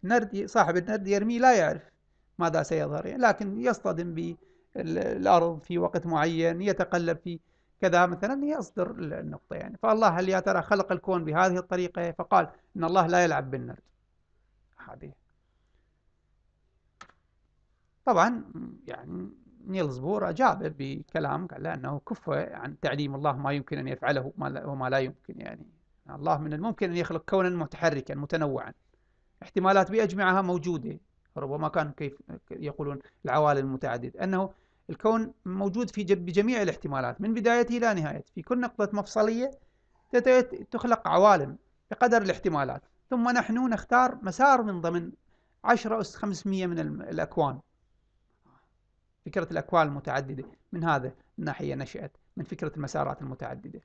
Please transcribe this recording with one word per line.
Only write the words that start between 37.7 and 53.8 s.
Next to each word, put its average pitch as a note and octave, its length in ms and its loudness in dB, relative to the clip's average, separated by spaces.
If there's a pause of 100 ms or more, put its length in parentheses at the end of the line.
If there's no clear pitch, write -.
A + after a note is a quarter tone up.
إلى A3+ 240 2
نهايته، D3 340 -6
في F3+ 60 -10
كل B3 180 -2
نقطة A#3 340 -2
مفصلية A3 580 0 (600)
تت-، B3+ 600 4
تخلق A#3 360 0
عوالم E3 500 6 (340)
بقدر A#3 300 4
الاحتمالات، D3 600 -2 (280)
ثم B3 200 0
نحن A#3+ 400 0
نختار B3 520 2
مسار B3 420 4
من F#3+ 180 -4
ضمن E3+ 300 -2 (520)
عشرة A3 380 2
أس - 140 -8
خمسمية F#3+ 520 -4
من E3+ 120 -4
الم-، D3+ 220 -6
الأكوان. D#3 580 -2 (1700)
فكرة E3 260 -4
الأكوان D#3+ 360 0
المتعددة C#3 560 -6 (280)
من E3 120 -6
هذا C#3 280 0 (280)
الناحية C#3+ 360 -6
نشأت، - 420 -12 (200)
من E3+ 60 -8
فكرة D#3 340 -8
المسارات C#3 440 -4
المتعددة. C3 640 -12